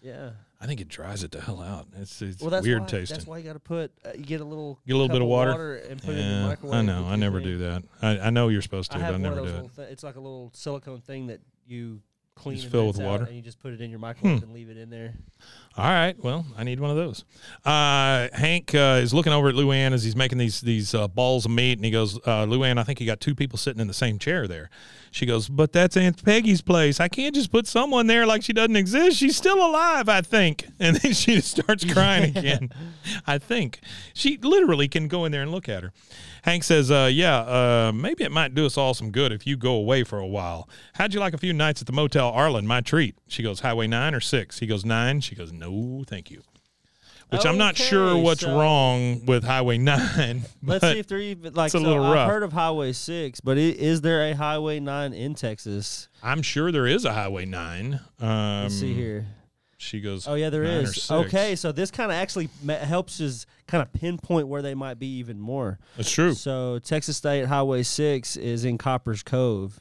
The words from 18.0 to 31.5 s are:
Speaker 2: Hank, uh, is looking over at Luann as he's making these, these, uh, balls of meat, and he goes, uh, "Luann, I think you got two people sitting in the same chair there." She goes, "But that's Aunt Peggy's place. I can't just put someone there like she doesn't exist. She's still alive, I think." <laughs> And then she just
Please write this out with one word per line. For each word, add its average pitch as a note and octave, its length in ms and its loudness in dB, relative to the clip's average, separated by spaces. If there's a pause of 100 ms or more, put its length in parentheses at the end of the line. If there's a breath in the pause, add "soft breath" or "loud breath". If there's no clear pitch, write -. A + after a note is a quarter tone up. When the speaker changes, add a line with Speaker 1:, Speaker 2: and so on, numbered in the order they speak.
Speaker 2:
Hank, E3+ 420 0
uh, C3+ 280 6
is A#2+ 120 0
looking D#3+ 180 4
over C#3+ 160 4
at B2 60 4
Luann C3+ 380 4
as B2 100 2
he's A2 140 -2
making B2+ 220 0
these, A2+ 220 0
these, A2+ 340 0
uh, G#2 120 0
balls B2 380 2
of A2+ 80 0
meat, B2 260 2
and G#2 60 -4
he A2+ 80 0
goes, G#2+ 240 0 (100)
uh, G#2+ 200 2
"Luann, B2+ 320 2
I A#2 40 2
think B2 180 -6
you A2+ 60 -6
got A2 140 -2
two D3 160 -2
people C3 220 -4
sitting A2+ 220 -4
in A2 60 -2
the G2+ 80 -6
same A2 240 0
chair D3 300 -2
there." D#2+ 200 -10 (440 loud breath)
She - 140 -4
goes, A2+ 220 2
"But D3 240 2
that's F3 240 4
Aunt F#3 280 4
Peggy's G#3+ 360 6
place. D#3 380 4
I E3+ 80 2
can't C#4 300 -2
just A#3+ 160 0
put A3+ 160 4
someone B3 400 4
there A#3 180 6
like A3 160 4
she A#3 100 -2
doesn't A3+ 240 4
exist. B3 400 4
She's C4+ 200 4
still F#4+ 280 4
alive, D#4 440 4
I G3 140 6
think." F#3 500 2
<laughs> - 80 -12
And E3+ 160 6
then C#4 160 2
she A3+ 240 4
just - 160 2